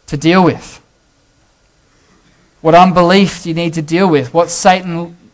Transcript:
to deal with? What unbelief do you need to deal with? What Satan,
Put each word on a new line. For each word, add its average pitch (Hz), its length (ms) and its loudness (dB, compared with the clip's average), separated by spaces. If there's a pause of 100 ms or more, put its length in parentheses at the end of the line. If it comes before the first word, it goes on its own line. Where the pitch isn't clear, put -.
to - 80 -10
deal 165 280 2
with? - 360 -4 (1800)
What 160 160 2
unbelief 180 680 2
do 170 60 -10
you 160 60 -6
need 170 180 -6
to 165 80 -6
deal 165 260 -2
with? 135 260 0
What 165 160 0
Satan, 175 680 -2 (160)